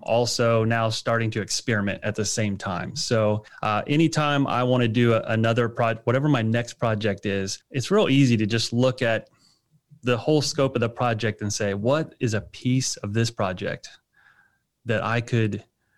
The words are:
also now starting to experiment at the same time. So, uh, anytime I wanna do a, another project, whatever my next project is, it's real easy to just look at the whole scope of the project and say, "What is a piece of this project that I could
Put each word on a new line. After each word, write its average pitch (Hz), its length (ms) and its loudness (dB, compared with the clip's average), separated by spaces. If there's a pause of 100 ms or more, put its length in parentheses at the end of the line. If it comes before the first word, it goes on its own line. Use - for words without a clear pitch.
also 117 600 2
now 113 240 2
starting 113 440 -2
to 107 100 -2
experiment 101 600 -2
at 104 120 -4
the 107 100 -4
same 104 320 -2
time. 95 400 -6
So, 110 480 0 (180)
uh, 107 240 -2
anytime 147 600 2
I 117 160 0
wanna 127 260 2
do 117 240 4
a, 113 140 4
another 113 420 2
project, 113 380 -2
whatever 135 220 2
my 135 120 2
next 113 380 -2
project 107 480 -2
is, 98 440 -4
it's 127 200 -4
real 202 180 2
easy 135 300 6
to 107 80 0
just 110 260 -2
look 123 300 2
at 113 260 -2 (760)
the 123 140 2
whole 151 240 2
scope 135 360 0
of 120 40 0
the 117 80 0
project 113 540 -2
and 104 100 -4
say, 101 220 -2
"What 127 460 -2
is 120 120 0
a 107 80 0
piece - 560 -2
of 101 160 -8
this 117 180 0
project 92 600 -6 (960)
that 110 180 -2
I 113 160 -2
could 110 420 0 (360)